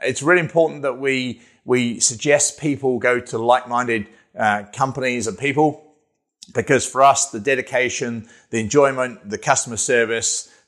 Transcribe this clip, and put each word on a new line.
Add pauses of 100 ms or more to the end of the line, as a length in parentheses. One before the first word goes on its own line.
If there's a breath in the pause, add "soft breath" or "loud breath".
it's
really
important
that
we, (220 soft breath)
we
suggest
people
go
to
like-minded, (280 soft breath)
uh, (100)
companies
and
people, (580)
because
for
us,
the
dedication, (220 soft breath)
the
enjoyment,
the
customer
service, (200 soft breath)